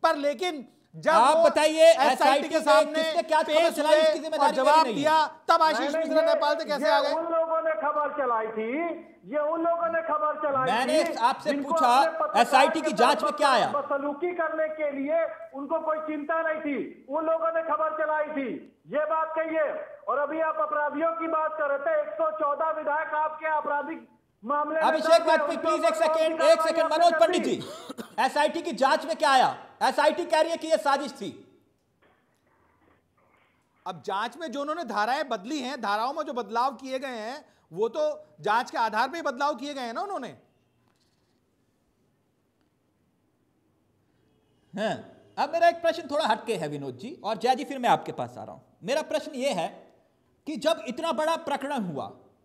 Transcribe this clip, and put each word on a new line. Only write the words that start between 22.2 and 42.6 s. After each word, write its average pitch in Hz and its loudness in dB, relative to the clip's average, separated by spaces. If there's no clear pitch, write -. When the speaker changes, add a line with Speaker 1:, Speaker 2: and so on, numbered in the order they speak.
Speaker 3:
चौदह 311 -2
विधायक 311 -4
आपके 311 -4
आपराधिक 285 -4
मामले 294 -2
में 320 0
Speaker 2:
अभिषेक 320 2
Speaker 3:
दर्ज 330 8
है, 320 0
Speaker 2:
वाजपेयी, 320 2
Speaker 3:
उनके - -8
Speaker 2:
प्लीज, 320 0
एक - -
Speaker 3:
ऊपर 320 2
Speaker 2:
second, 320 0
Speaker 3:
कोई 302 4
Speaker 2:
एक 320 6
second, 320 0
Speaker 3:
कार्रवाई 311 0
Speaker 2:
मनोज 339 6
Speaker 3:
आपने 320 4
Speaker 2:
पंडित 339 0
Speaker 3:
कर 262 -2
Speaker 2:
जी, 202 0
Speaker 3:
दी। - -8
Speaker 2:
एसआईटी 302 0
की 339 -6
जांच 262 2
में 320 -4
क्या 285 2
आया? 214 6
एसआईटी 294 2
कह 311 2
रही 320 2
है 330 -2
कि 320 -8
ये 320 2
साजिश 277 0
थी। 196 -10
Speaker 1:
अब 175 -10
जांच 208 -6
में 320 -10
जो 262 -6
उन्होंने 302 -6
धाराएं 233 -2
बदली 226 -6
हैं, 262 -8
धाराओं 214 -2
में 311 -6
जो 294 -8
बदलाव 233 -2
किए 262 -8
गए 254 -10
हैं, 240 -10
वो 202 -2
तो 302 -2
जांच 220 0
के 311 -6
आधार 226 0
पे 320 -10
ही 330 -8
बदलाव 285 -2
किए 277 -10
गए 277 -10
हैं 233 -8
ना 294 -6
उन्होंने। 359 -8